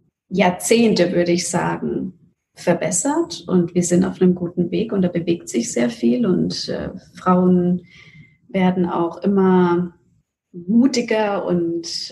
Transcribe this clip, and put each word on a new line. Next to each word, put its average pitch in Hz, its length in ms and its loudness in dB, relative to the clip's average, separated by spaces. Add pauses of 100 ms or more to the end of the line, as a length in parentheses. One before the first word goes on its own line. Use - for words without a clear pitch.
(280)
Jahrzehnte, 190 840 2
würde 175 180 0
ich 175 160 0
sagen, 160 640 -4 (420)
verbessert 226 920 -2
und 180 280 0
wir 175 80 2
sind 180 200 2
auf 190 160 -4
einem 180 140 4
guten 175 380 -4
Weg 190 200 -4
und 196 120 0
da 175 40 0
bewegt 170 420 -4
sich - 220 -4
sehr 240 180 -2
viel 240 360 0
und, 180 420 -2
äh, 165 220 -6 (260)
Frauen 180 680 2 (640)
werden 185 380 0
auch 170 300 -4
immer 185 760 2 (580)
mutiger 214 920 0
und 170 400 -2 (260)